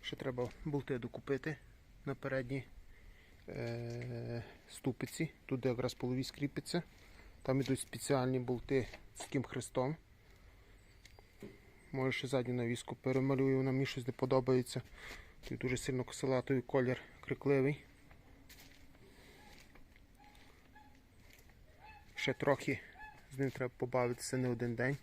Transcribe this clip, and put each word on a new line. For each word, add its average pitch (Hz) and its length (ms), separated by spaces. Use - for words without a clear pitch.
Ще - 100
треба 123 340
болти 143 340
докупити 131 580
на 135 100
передні, 135 500
е, 120 920
ступиці. - 640
Тут, 131 140
де 131 80
якраз 123 260
полові 127 300
скріпиться. - 580
Там 131 180
ідуть 131 200
спеціальні 131 580
болти 123 500
з - 60
таким - 220
хрестом. 131 540
Може, 131 200
ще - 140
задню 123 280
навіску 120 400
перемалюю, 135 600
вона 131 160
мені 135 140
щось 120 200
не 127 60
подобається. 131 680
Тут 123 100
дуже 127 180
сильно 127 280
косилатовий 131 580
колір, 127 400
крикливий. 139 640
Ще - 180
трохи 135 480
з 131 60
ним 135 120
треба 127 260
побавитися 123 600
не 127 120
один 120 260
день. 127 280